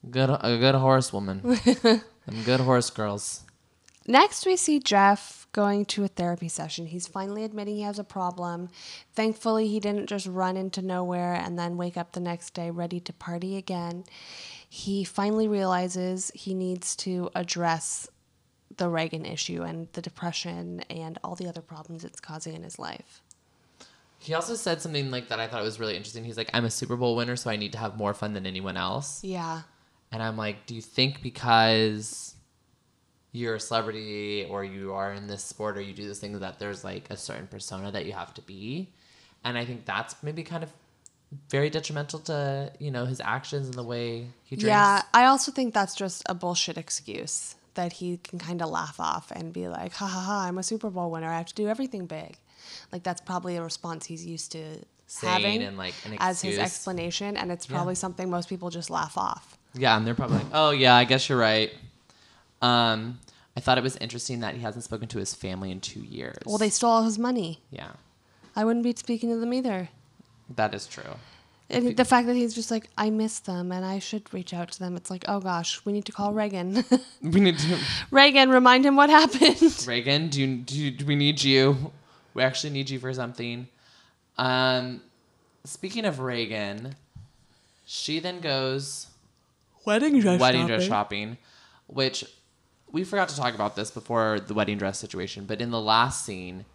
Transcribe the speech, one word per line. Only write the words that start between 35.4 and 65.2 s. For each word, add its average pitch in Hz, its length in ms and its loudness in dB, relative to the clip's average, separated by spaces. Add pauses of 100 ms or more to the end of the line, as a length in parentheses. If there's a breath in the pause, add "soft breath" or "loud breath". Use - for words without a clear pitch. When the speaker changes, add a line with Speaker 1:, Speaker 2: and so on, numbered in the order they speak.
Speaker 1:
sport 104 340 -6
or 101 40 -8
you 98 120 -12
do 101 140 -12
this 101 120 -12
thing 104 200 -10
that 95 200 -10
there's, 101 240 -8
like, 98 280 -12
a 104 60 -10
certain - 300 -12
persona 98 440 -10
that 95 140 -6
you 101 80 -10
have 90 220 -12
to - 60 -20
be?" 117 480 -10 (540 soft breath)
And 120 140 -2
I 120 80 -4
think 120 200 -10
that's 104 380 -4
maybe 156 200 -8
kind 165 200 -8
of 151 80 -14 (800)
very 143 200 2
detrimental 151 520 -6
to, 139 580 -4
you 147 100 -6
know, 123 160 -2
his 127 160 -4
actions 135 460 -4
and 123 80 -8
the 123 80 -8
way 120 460 -6 (160)
he 135 100 -10
drinks. 214 120 0
Speaker 2:
Yeah, 202 360 6 (100)
I 247 120 10
also 269 260 6
think 254 220 -2
that's 196 200 0
just 190 340 -6
a 185 60 -2
bullshit 175 440 -2
excuse - 760 -8 (220)
that 175 180 -4
he 175 240 -6
can 175 220 -12
kinda 170 260 -6
laugh 156 340 -6
off - 300 -4
and 165 240 -10
be 175 140 -6
like, 87 260 -8
"Ha 202 140 -6
ha 185 140 -4
ha, 196 260 -2
I'm 180 100 -4
a 190 60 -6
Super 220 260 -6
Bowl 175 220 -6
winner. 160 180 -6
I 165 80 -4
have 170 100 -6
to - 60 -18
do 208 140 -4
everything 220 400 -6
big." - 320 -14 (520 loud breath)
Like, 180 120 -10
that's 175 180 -4
probably 180 360 -6
a 170 60 -4
response 165 440 -10
he's 165 180 -12
used 165 280 -10
to 160 260 -12 (260)
Speaker 1:
Saying - 280 -4
Speaker 2:
having 104 300 2
Speaker 1:
and, 98 140 -8
like, 92 160 -6 (120)
an 214 140 -10
Speaker 2:
as 185 220 0
his 196 140 -2
Speaker 1:
excuse. 202 100 -2
Speaker 2:
explanation, 180 720 -6
and 180 140 -4
it's 175 180 -8
Speaker 1:
Yeah. 131 60 -6
Speaker 2:
probably 180 200 -2
something 185 340 -6
most 175 200 -4
people 180 200 -8
just 170 200 -10
laugh 160 280 -4
off. - 400 -6 (160)
Speaker 1:
Yeah, 123 220 4
and 110 120 2
they're 120 80 0
probably 127 240 0
like, 139 140 -4
"Oh, 151 180 6
yeah, 131 240 8
I 123 100 10
guess 131 240 2
you're 135 80 4
right." 110 340 4 (880 soft breath)
Um, 120 580 2 (360 soft breath)
I 135 40 -8
thought 131 180 4
it 120 60 2
was 127 140 0
interesting 120 440 -6
that 107 140 -4
he 120 60 -8
hasn't 113 220 -6
spoken 110 260 -8
to 110 100 -6
his 98 140 -6